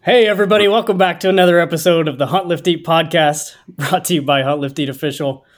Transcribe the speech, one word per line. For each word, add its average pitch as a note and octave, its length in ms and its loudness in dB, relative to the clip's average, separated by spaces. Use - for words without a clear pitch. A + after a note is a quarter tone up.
Hey, A3+ 280 2
everybody. G#3 400 2
Welcome G#3 280 0
back F3+ 220 0
to F#3+ 100 -2
another F3+ 300 4
episode E3 480 0
of C#3+ 100 -6
the C3 120 -2
Hunt F3+ 180 -2
Lift F3 220 -4
Eat E3 180 -2
podcast, D#3+ 680 0
brought E3+ 380 -4
to F3+ 100 -2
you D3 80 -2
by C3+ 220 0
Hunt D3 160 -2
Lift C#3 180 -8
Eat C#3+ 100 -4
Official. C3+ 560 -8